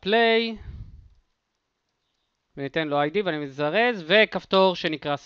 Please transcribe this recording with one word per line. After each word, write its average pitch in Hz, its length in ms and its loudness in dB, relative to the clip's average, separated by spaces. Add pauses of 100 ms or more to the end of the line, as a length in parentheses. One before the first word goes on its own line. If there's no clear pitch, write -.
play, 226 640 2 (1900)
וניתן 147 280 -4
לו 143 140 0
איי 147 80 0
די 185 120 -2
ואני 175 160 -4
מזרז, 156 720 -2
וכפתור 190 680 4
שנקרא 151 400 -4 (100)